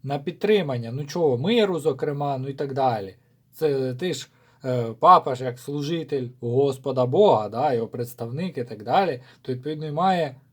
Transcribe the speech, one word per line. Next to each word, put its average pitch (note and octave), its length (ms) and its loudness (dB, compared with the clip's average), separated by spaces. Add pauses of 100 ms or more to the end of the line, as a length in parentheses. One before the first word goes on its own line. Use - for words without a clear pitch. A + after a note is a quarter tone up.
На C#3 160 -4
підтримання, D3 720 0
ну C#3+ 120 -6
чого, C#3+ 340 0
миру, G3 400 2
зокрема, C#3+ 600 -2
ну C3 100 -6
і C#3 60 -8
так C#3 200 -6
далі. A2+ 420 0 (360)
Це C3+ 420 -2
ти E3+ 200 -4
ж, - 140 -10 (360)
е, B2 360 -2
папа D#3+ 340 6
ж B2+ 100 -8
як B2 140 -6
служитель C#3+ 680 -6 (120)
у A#2+ 100 -4
Господа C3 560 0
Бога, C3 420 4
да, B2+ 240 0
його A2+ 160 -2
представник A#2+ 680 -8
і B2 60 -6
так G#2 200 -14
далі, D3 380 0 (200)
то, C3 100 -6
відповідно, D3+ 340 -6
і D3+ 60 -6
має E3 440 0 (160)